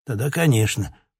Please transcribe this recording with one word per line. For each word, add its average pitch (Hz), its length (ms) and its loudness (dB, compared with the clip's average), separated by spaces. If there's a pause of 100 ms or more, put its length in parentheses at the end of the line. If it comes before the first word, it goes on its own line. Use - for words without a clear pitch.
Тогда, 120 240 -4
конечно, 120 640 0 (240)